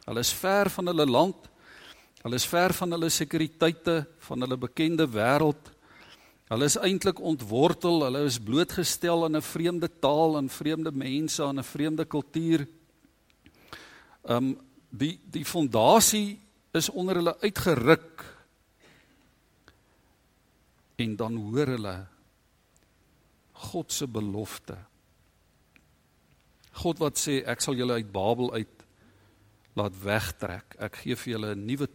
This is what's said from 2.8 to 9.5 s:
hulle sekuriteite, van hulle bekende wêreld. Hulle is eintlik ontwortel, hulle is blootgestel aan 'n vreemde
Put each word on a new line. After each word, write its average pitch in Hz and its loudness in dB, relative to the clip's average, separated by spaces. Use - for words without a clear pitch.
hulle 170 0
sekuriteite, 165 0
van 127 -4
hulle 127 -4
bekende 160 0
wêreld. 143 2
Hulle 127 0
is 139 2
eintlik 190 0
ontwortel, 156 2
hulle 139 0
is 120 0
blootgestel 170 0
aan 156 0
'n 151 0
vreemde 165 -2